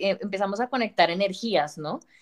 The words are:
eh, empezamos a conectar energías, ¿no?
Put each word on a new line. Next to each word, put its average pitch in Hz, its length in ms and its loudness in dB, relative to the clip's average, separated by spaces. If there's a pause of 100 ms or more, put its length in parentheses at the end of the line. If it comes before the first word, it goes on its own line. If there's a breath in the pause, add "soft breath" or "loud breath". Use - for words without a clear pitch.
eh, 196 200 2
empezamos 196 400 -2
a 247 80 -2
conectar 214 420 2
energías, 185 640 0
¿no? 160 220 -6 (220 soft breath)